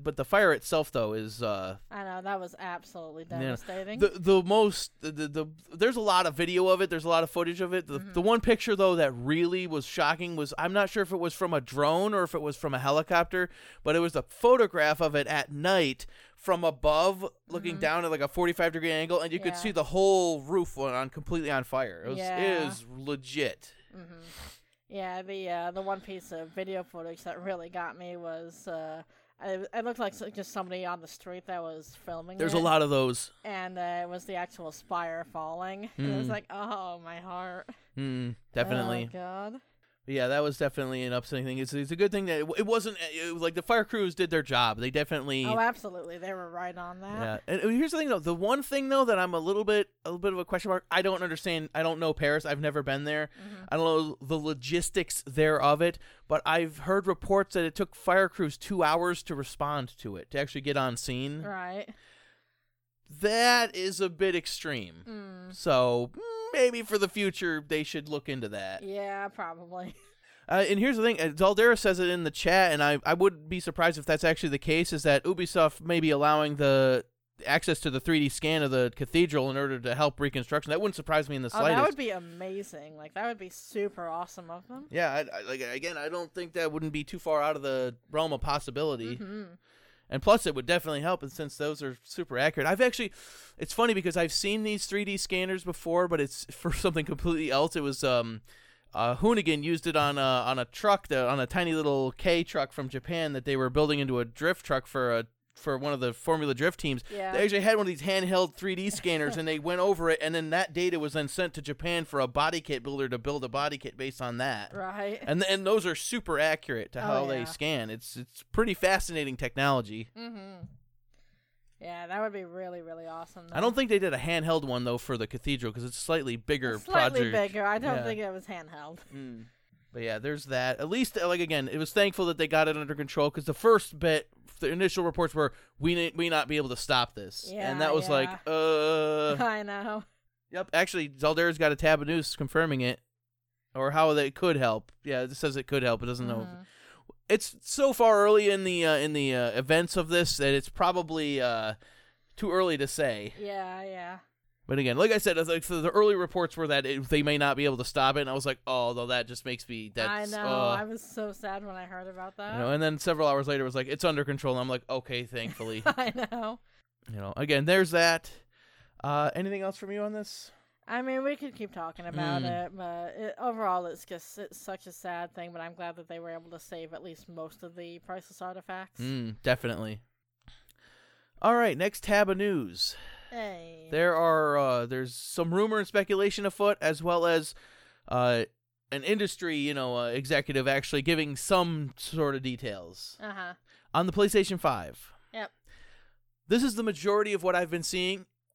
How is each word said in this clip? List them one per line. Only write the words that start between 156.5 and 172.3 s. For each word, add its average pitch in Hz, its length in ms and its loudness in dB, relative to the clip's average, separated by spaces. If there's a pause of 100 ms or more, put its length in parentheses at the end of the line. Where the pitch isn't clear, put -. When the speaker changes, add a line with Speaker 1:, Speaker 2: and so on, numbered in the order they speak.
Speaker 1:
were 160 100 -2
that 139 200 2
it, 135 220 -2
they 147 140 4
may 147 160 4
not 143 180 4
be 143 100 2
able 135 100 2
to 123 80 -6
stop 135 320 2
it, 147 60 0
and 135 80 -4
I - 20 -4
was 135 140 -4
like, 131 200 -2
"Oh, 123 280 0
though 120 120 -4
that 120 220 -2
just 123 160 -12
makes 123 240 -8
me, 110 260 -10
that's, 104 400 -2
Speaker 2:
I - 20 -6
know. - 120 -4
Speaker 1:
uh," 127 300 2
Speaker 2:
I 208 60 -4
was 220 180 -10
so 214 300 -8
sad 196 320 -10
when 190 120 -12
I 180 80 -12
heard 185 240 -14
about 185 280 -14
that. 208 180 -10
Speaker 1:
you 120 60 -4
know, 123 120 0
and 151 100 0
then 156 160 0
several 156 300 2
hours 139 180 2
later, 139 160 -2
it 131 40 -2
was 127 100 -6
like, 127 120 -2
"It's - 160 -4
under 147 200 2
control," 139 300 -2
and 127 60 -2
I'm 127 80 -4
like, 127 220 -4
"Okay, 127 340 -6
thankfully." 113 580 -8
Speaker 2:
<laughs> - 40 -4
I 254 260 0 (200)
know. 233 260 -8 (540)
Speaker 1:
You 107 80 -10
know, 98 160 -8
again, 143 280 2
there's 180 280 6
that. 170 380 2 (720)
Uh, 147 340 0
anything 196 260 -4
else 190 140 -6
from 196 160 -14
you 208 100 -6
on 208 100 -4
this? - 380 -12 (360)
Speaker 2:
I 240 160 -4
mean, 262 200 -4
we 285 140 -2
could 285 180 -12
keep 208 180 -10
talking 165 340 -10
about 170 360 -2